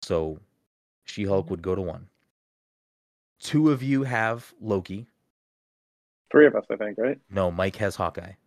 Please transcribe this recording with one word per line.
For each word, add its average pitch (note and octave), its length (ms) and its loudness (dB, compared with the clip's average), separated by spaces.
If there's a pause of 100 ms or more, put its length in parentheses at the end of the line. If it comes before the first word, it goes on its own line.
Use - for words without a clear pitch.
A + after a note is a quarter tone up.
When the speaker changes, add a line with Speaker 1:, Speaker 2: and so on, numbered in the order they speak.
Speaker 1:
So D#2+ 360 -2 (640)
She-Hulk G2 400 -2
Speaker 2:
Mm-hmm. E2+ 60 -8
Speaker 1:
would E2+ 100 -6
go F#2 140 -2
to G2 60 -4
one. F2+ 280 -10 (1300)
Two D3+ 320 4
of C3 120 0
you C3+ 200 2
have A#2 580 -2
Loki. G2+ 460 -4 (1200)
Speaker 3:
Three D3+ 140 10
of A#2 100 6
us, A2 160 -4
I - 40 -4
think, G#2 220 -8
right? A#2+ 220 -2 (100)
Speaker 1:
No, F#2+ 220 0
Mike F#2 260 -2
has G2+ 180 -4
Hawkeye. F2 380 -6 (140)